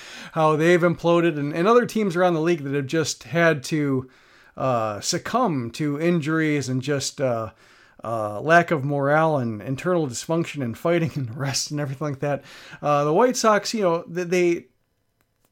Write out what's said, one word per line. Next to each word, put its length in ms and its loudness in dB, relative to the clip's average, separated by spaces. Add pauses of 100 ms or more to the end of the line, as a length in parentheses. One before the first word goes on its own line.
(340)
how 220 4
they've 260 4
imploded, 560 2
and, 160 -4
and 140 0
other 180 6
teams 300 -2
around 200 4
the 60 0
league 220 0
that 100 -4
have 140 -2
just 360 -2
had 420 2
to, 440 0 (460)
uh, 440 -2
succumb 720 -2
to 280 -4
injuries 680 0
and 120 -2
just, 380 -4
uh, 320 -2 (520)
uh, 380 -4
lack 300 4
of 120 0
morale 540 2
and 240 -4
internal 460 -2
dysfunction 560 -4
and 140 -6
fighting 380 0
and 220 -6
<laughs> 0 -
rest 340 -4
and 80 -4
everything 300 -6
like 100 -8
that. 240 -4 (380)
Uh, 220 2
the 100 0
White 240 2
Sox, 360 2
you 80 -2
know, 220 0
th-, 240 -8
they, 380 0 (880)